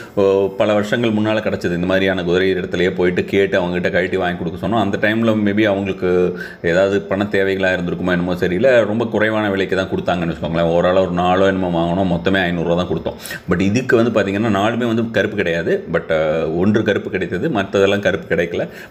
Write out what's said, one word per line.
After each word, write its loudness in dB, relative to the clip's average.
ஓ, 4
பல 2
வருஷங்கள் 0
முன்னால 0
கிடைச்சது. -2
இந்த -2
மாதிரியான 2
குதிரை 2
இடத்துலயே 0
போயிட்டு 0
கேட்டு 2
அவங்க 0
கிட்ட -2
கழட்டி 0
வாங்கி -2
கொடுக்க -6
சொன்னோம். 0
அந்த -2
டைம்ல 0
maybe 2
அவங்களுக்கு 0
ஏதாவது 2
பண -2
தேவைகளா 0
இருந்திருக்குமோ -2
என்னமோ 0
தெரியல, 2
ரொம்ப -2
குறைவான 0
விலைக்கு 0
தான் 0
கொடுத்தாங்கன்னு -2
வச்சுக்கோங்களேன். -2
ஓரளவு 2
ஒரு -2
நாலோ 4
என்னமோ 0
வாங்கினோம், 0
மொத்தமே 0
ஐந்நூறு -2
ரூபா 2
தான் -2
கொடுத்தோம். -6
But 0
இதுக்கு 2
வந்து 2
பாத்தீங்கன்னா 0
நாலுமே 0
வந்து -2
கருப்பு -2
கிடையாது. -2
But, 0
அஹ், 0
ஒன்று 2
கருப்பு -2
கிடைத்தது, -4
மற்றதெல்லாம் 0
கருப்பு -2
கிடைக்கல. -2